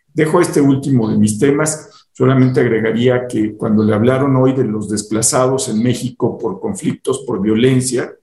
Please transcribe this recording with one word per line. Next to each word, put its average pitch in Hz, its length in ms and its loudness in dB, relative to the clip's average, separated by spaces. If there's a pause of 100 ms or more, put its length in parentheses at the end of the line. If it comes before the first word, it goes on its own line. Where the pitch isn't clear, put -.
(140)
Dejo 160 260 2
este - 200 0
último 131 500 2
de 107 80 0
mis 107 200 2
temas, 147 760 -2
solamente 131 480 2
agregaría 117 680 0
que 107 280 -4
cuando 107 300 0
le 107 100 2
hablaron 131 420 2
hoy 131 160 4
de 131 120 -2
los 107 240 -4
desplazados 127 800 -2
en 110 140 -2
México - 560 -2
por - 220 -6
conflictos, - 680 -6
por 107 160 -4
violencia 123 800 0